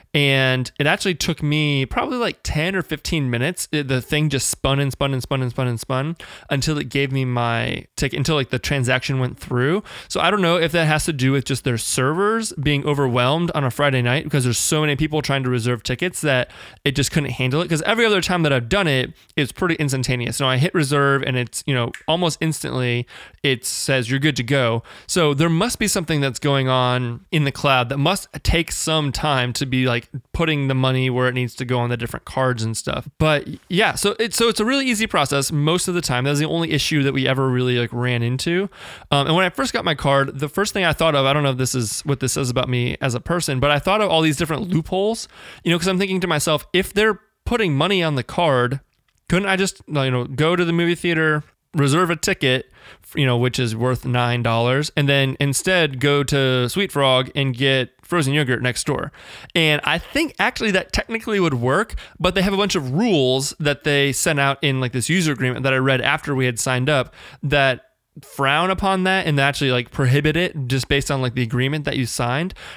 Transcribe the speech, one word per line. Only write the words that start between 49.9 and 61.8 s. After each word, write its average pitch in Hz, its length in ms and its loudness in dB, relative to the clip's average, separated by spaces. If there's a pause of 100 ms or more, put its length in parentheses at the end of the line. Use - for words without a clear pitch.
know, 123 140 0
go 151 300 0
to 175 80 2
the 170 100 0
movie 170 220 2
theater, 160 480 0 (300)
reserve 156 360 2
a 170 60 0
ticket, 139 560 0 (420)
you 143 120 2
know, 123 120 4
which 123 220 0
is 113 160 -2
worth 120 300 -2
nine 123 360 0
dollars, 120 540 0
and 143 120 2
then 139 320 2
instead 143 600 0
go 143 240 2
to 127 460 2
Sweet 196 220 -2
Frog 131 440 2
and 135 200 0
get 131 340 0 (120)
frozen 147 320 0
yogurt 127 280 0
next 123 240 -2
door? - 260 -4 (420)
And 156 300 2
I 151 140 0
think 277 420 -2
actually 220 320 0
that 180 220 -2
technically 220 460 -2
would 165 160 2
work, 127 400 0 (240)